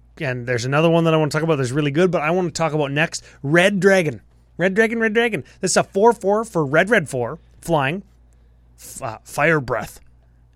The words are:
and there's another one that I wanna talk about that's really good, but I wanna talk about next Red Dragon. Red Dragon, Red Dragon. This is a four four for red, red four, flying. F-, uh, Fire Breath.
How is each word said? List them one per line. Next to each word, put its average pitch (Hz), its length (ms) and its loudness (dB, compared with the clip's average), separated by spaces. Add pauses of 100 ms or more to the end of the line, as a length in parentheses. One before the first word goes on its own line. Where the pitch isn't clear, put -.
(200)
and 123 280 -6
there's 120 160 -2
another 147 260 2
one 165 140 4
that 160 100 2
I 160 40 4
wanna 156 140 0
talk 156 120 -2
about 160 140 0
that's 127 140 -2
really 147 200 0
good, 175 200 2
but 160 100 -2
I 156 100 0
wanna 180 200 0
talk 160 200 -2
about 147 200 -2
next 151 320 -2 (200)
Red 175 380 2
Dragon. 180 400 2 (360)
Red 185 160 0
Dragon, 226 260 0
Red 220 140 -2
Dragon. 220 300 -2 (160)
This 190 120 -4
is - 60 0
a 180 60 4
four 220 300 2
four 208 320 -2
for 165 200 -2
red, 156 240 0
red 196 200 0
four, 127 300 -6 (200)
flying. 160 440 -2 (760)
F-, - 220 -20
uh, 110 240 -10
Fire 156 340 0
Breath. 117 400 -8 (560)